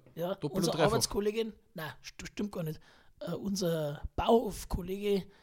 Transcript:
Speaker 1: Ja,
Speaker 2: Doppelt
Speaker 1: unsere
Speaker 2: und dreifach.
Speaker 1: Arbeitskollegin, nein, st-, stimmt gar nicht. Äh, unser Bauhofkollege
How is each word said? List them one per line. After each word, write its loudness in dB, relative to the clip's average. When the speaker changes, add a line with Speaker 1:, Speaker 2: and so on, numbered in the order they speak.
Speaker 1:
Ja, -2
Speaker 2:
Doppelt -6
Speaker 1:
unsere 2
Speaker 2:
und -2
dreifach. 6
Speaker 1:
Arbeitskollegin, 0
nein, -8
st-, -12
stimmt -6
gar -4
nicht. -4
Äh, -4
unser 0
Bauhofkollege 2